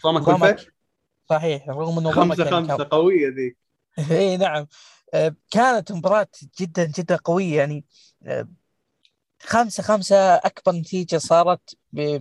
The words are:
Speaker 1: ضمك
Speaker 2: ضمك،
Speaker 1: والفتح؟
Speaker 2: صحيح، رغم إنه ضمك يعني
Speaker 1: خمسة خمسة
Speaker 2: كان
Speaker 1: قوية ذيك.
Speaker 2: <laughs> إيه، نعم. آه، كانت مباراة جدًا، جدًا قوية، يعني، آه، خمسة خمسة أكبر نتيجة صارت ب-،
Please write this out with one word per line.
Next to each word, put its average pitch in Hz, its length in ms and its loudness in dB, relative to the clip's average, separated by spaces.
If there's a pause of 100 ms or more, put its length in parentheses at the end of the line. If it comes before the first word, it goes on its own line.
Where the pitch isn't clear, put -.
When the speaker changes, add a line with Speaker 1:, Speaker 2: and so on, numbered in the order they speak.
Speaker 1:
ضمك 160 180 2
Speaker 2:
ضمك، 175 200 4
Speaker 1:
والفتح؟ 202 280 2 (600)
Speaker 2:
صحيح، 156 380 -2
رغم 160 300 -4
إنه 160 120 -2
ضمك 175 280 2
يعني 151 120 0
Speaker 1:
خمسة - 0 -
خمسة 160 260 -2
Speaker 2:
كان 143 100 -4
Speaker 1:
قوية 160 420 2
ذيك. 131 300 -8 (360)
Speaker 2:
<laughs> 151 160 -6
إيه، 185 260 0
نعم. 151 300 -2 (480)
آه، 156 220 0 (140)
كانت 226 420 0
مباراة 185 360 0 (320)
جدًا، 175 240 -4
جدًا 165 320 -4
قوية، 170 420 -2
يعني، 143 260 -2 (420)
آه، 117 220 -8 (920)
خمسة 220 400 -2
خمسة 202 340 2 (180)
أكبر - 380 0
نتيجة 170 460 -4
صارت 170 580 0 (160)
ب-، - 80 -8 (200)